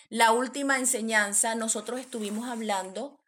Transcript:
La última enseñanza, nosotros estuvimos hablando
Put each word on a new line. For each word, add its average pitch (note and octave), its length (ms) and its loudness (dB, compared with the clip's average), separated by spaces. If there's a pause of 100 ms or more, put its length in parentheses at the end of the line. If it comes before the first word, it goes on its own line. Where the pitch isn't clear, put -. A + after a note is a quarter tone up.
La A3+ 240 6
última C4 460 0
enseñanza, A3 760 2
nosotros A3+ 460 -4
estuvimos A3+ 480 -6
hablando G#3 800 -4